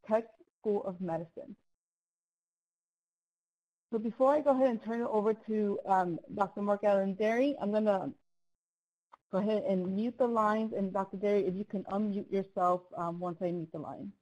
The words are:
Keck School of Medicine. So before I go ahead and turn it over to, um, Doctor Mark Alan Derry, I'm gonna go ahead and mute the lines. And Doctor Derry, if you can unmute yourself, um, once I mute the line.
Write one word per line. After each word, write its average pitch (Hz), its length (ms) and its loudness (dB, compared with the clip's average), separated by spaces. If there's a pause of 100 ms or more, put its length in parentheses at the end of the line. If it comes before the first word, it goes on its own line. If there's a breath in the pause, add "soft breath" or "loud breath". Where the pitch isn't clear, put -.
Keck 220 160 2 (340)
School 208 260 0
of 180 160 -6
Medicine. 170 540 -6 (2500)
So 226 80 0
before 262 340 4
I 302 60 2
go 285 100 2
ahead 262 200 4
and 226 120 -4
turn 233 200 -4
it 240 60 -2
over 214 260 2
to, 214 520 -2
um, 180 320 2 (160)
Doctor 202 260 -2
Mark 202 220 0
Alan 196 320 4
Derry, 226 480 2
I'm 202 80 -2
gonna 208 400 2 (1200)
go 190 80 0
ahead 208 300 0
and 190 260 0
mute 226 240 -4
the 254 80 4
lines. 220 500 0
And 196 160 -2
Doctor 196 240 -4
Derry, 202 300 2
if 180 80 -2
you 202 100 -4
can - 200 -6
unmute 202 480 -4
yourself, 185 480 0 (160)
um, 170 240 -6
once 175 200 -6
I 175 120 -2
mute 165 180 -6
the 165 80 -10
line. 151 320 -10 (120)